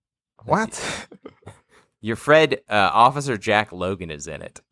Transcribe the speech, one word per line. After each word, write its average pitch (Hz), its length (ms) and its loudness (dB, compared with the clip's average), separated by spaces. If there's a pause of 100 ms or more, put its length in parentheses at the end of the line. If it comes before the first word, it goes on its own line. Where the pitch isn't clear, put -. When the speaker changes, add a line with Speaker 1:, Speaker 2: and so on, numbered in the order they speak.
(440)
Speaker 1:
What? - 640 -6 (460)
<laughs> - 460 -20
Speaker 2:
Your 110 160 -6
Fred, 156 440 4 (100)
uh, 101 220 4
Officer 135 440 2
Jack 104 360 0
Logan 90 380 -6
is 73 180 -12
in 76 120 -12
it. - 200 -18 (120)